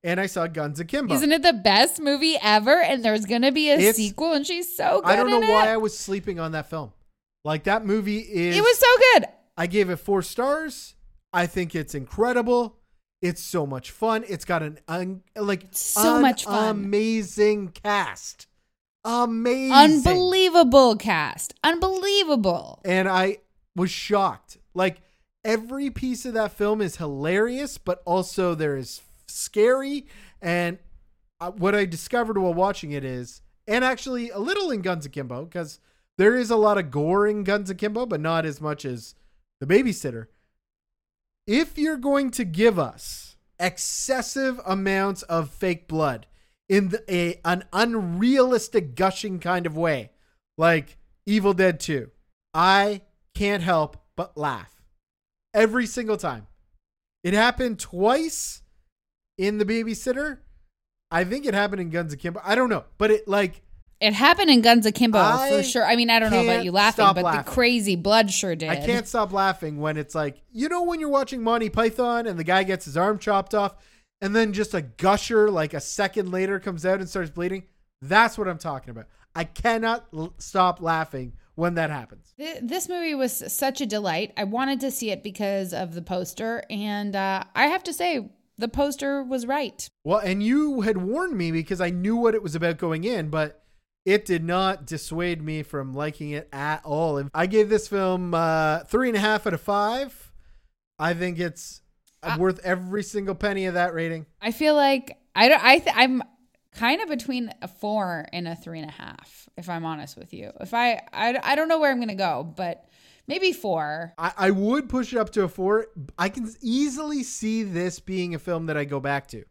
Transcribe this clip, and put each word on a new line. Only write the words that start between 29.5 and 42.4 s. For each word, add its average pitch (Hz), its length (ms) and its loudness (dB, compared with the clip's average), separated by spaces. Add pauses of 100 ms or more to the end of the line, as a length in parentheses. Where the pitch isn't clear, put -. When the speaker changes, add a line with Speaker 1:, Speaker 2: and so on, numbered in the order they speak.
Speaker 1:
And, 175 360 -2 (640)
uh, 180 120 -10
what 202 240 0
I 202 80 2
discovered 220 520 -4
while 185 160 2
watching 180 380 -2
it 139 140 -6
is, 123 380 -10 (260)
and 240 160 2
actually 247 460 -4
a 196 100 -8
little 359 320 -2
in 202 100 -4
Guns 170 240 -4
Akimbo, 131 400 -10
'cause 165 320 -10 (400)
there 214 180 6
is 233 140 0
a 233 60 4
lot 208 220 6
of 156 120 -4
gore 175 380 2
in 208 160 -2
Guns 196 260 0
Akimbo, 208 360 -4
but 170 140 -4
not 160 240 0
as 147 160 -8
much 151 240 -6
as 123 300 -10 (460)
The 135 60 -8
Babysitter. 156 600 2 (1200)
If 302 320 0
you're 311 180 0
going 277 360 0
to 247 120 -4